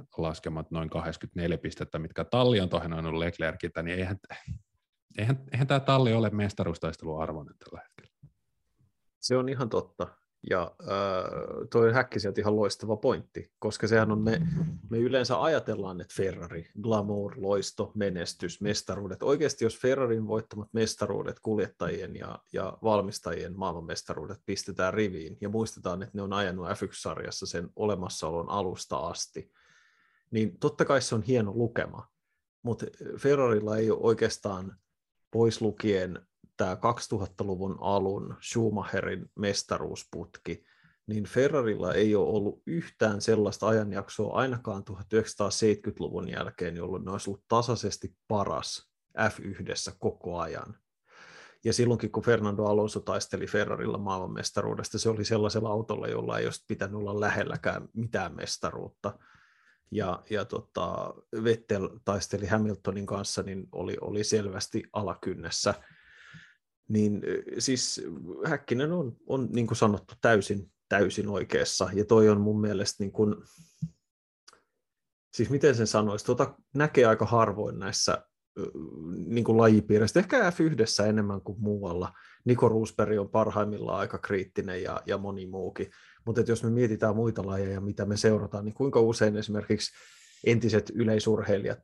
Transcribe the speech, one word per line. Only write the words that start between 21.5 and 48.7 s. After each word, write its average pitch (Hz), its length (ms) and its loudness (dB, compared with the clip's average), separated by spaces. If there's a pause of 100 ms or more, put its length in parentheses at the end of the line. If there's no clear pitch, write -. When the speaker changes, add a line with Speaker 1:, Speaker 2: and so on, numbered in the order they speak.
Speaker 2:
ja, - 220 -10 (140)
ja 95 300 -6
valmistajien 98 760 0
maailmanmestaruudet 85 880 -6
pistetään 95 480 -2
riviin 92 460 -4
ja 101 80 -4
muistetaan, 98 540 -4
että - 160 -10
ne 101 40 -4
on 95 100 -4
ajanut 92 340 -2 (120)
F - 40 -6
yksi-sarjassa - 640 -8
sen 87 300 -6
olemassaolon 90 760 -2
alusta 92 460 -4
asti, - 560 -8 (800)
niin 110 280 0
totta 147 260 2
kai 135 180 4
se - 120 -2
on 110 80 0
hieno 113 320 2
lukema, 90 540 -2 (540)
mut 117 200 -4 (360)
Ferrarilla 117 580 2
ei 110 140 2
ole - 120 2
oikeastaan 104 760 0 (540)
pois 113 300 4
lukien 101 600 0 (360)
tää 95 200 0
kaksituhattaluvun 95 1040 -2
alun 98 600 0
Schumacherin 95 840 -2 (120)
mestaruusputki, 85 1300 -6 (420)
niin 107 180 -4
Ferrarilla 120 720 2
ei 104 200 6
ole 95 140 4
ollut 104 380 -2
yhtään 104 540 0
sellaista 104 480 2
ajanjaksoa 104 680 0
ainakaan 123 460 -4
tuhat 98 280 -10
yhdeksänsataaseitsemänkymmentä-luvun 101 1160 0
jälkeen, - 480 -6
jolloin 87 280 -6
ne 92 60 -8
olisi 98 200 -6
ollut 98 180 -10
tasaisesti 113 640 0 (140)
paras 98 640 -2 (400)